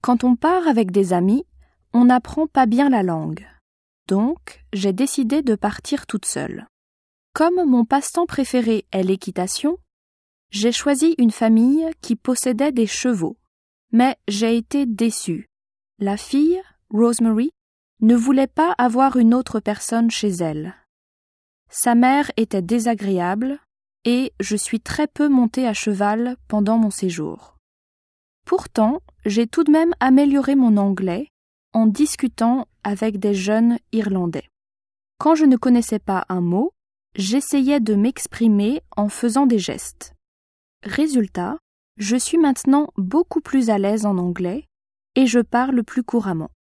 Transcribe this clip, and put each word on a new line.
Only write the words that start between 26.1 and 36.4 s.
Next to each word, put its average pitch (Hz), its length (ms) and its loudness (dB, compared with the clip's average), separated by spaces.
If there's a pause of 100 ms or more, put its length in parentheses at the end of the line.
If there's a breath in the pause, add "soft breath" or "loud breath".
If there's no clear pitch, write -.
pendant 214 300 0
mon 220 140 2
séjour. 165 680 -8 (880)
Pourtant, 247 560 0 (240)
j'ai 220 220 0
tout 320 180 -2
de 294 60 2
même 330 280 4
amélioré 277 560 4
mon 240 220 4
anglais 196 520 -2 (440)
en 226 140 2
discutant 240 800 0 (160)
avec 208 340 -4
des 202 140 0
jeunes 214 460 0 (140)
Irlandais. 190 580 -4 (680)
Quand 320 180 2
je 311 120 4
ne 254 100 6
connaissais 240 420 0
pas - 300 -4
un 185 140 -2